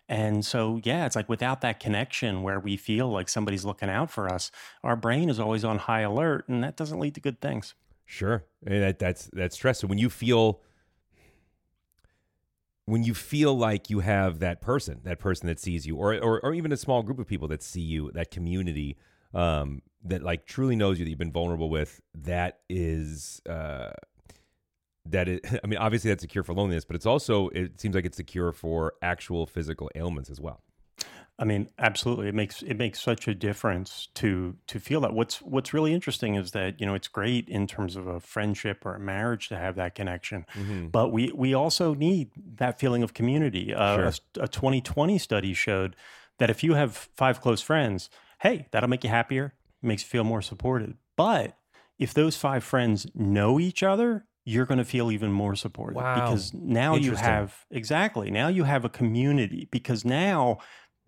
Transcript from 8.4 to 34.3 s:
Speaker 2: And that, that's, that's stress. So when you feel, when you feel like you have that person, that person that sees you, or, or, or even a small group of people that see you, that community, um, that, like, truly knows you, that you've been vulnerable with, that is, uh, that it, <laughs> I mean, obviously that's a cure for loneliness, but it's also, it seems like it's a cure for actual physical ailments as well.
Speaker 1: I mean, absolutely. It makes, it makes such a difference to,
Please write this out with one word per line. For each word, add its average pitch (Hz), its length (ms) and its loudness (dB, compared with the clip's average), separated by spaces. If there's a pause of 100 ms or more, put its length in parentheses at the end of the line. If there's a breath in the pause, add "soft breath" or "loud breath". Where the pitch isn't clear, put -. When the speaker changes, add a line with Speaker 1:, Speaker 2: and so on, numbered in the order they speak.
Speaker 2:
And 101 160 2
that, 95 160 2
that's, - 340 -2
that's 90 240 -2
stress. 127 240 2
So 104 60 -2
when 101 120 0
you 117 120 4
feel, 113 500 4 (2250 soft breath)
when 113 160 4
you 113 120 2
feel 147 420 2
like 110 320 0
you 104 120 2
have 95 400 2
that 87 200 -2
person, 98 440 -2
that 90 140 -6
person 92 280 -2
that 82 120 -2
sees 85 280 -4
you, 78 100 -4
or, 101 180 2
or, 113 300 2
or 143 80 0
even 165 180 -2
a 139 60 0
small 123 260 0
group 123 160 -6
of 117 80 -8
people 82 220 -4
that 78 140 -6
see - 180 -8
you, 80 320 -2
that 85 180 -6
community, 85 680 -4 (360 soft breath)
um, 76 480 0 (240)
that, 90 180 -4
like, 87 220 -4
truly 131 320 0
knows 98 220 2
you, 85 60 -4
that 80 60 -4
you've 76 80 -6
been 82 140 -4
vulnerable 85 380 0
with, 78 300 -2 (140)
that 87 540 -4
is, 80 800 -4
uh, 73 420 -8 (1160 soft breath)
that 90 220 0
it, 90 260 -4
<laughs> - 100 -4
I - 20 -8
mean, 104 120 0
obviously 110 320 2
that's 95 140 0
a 80 40 -12
cure 98 160 -2
for 87 80 -6
loneliness, 90 320 0
but 82 100 -6
it's 87 120 -6
also, 110 420 4
it 90 320 -6
seems 98 140 -2
like 92 100 2
it's - 140 -8
a 87 60 -10
cure 85 280 -2
for 82 480 -2
actual 87 460 -2
physical 78 480 -6
ailments 80 340 -6
as 69 120 -14
well. 76 200 -12 (760 loud breath)
Speaker 1:
I - 80 -8
mean, 104 240 2 (120)
absolutely. 110 480 0
It 101 80 -2
makes, 107 260 -4
it 160 120 -6
makes 113 260 -2
such - 260 -2
a 110 80 0
difference 98 800 -4
to, 92 400 -2 (140)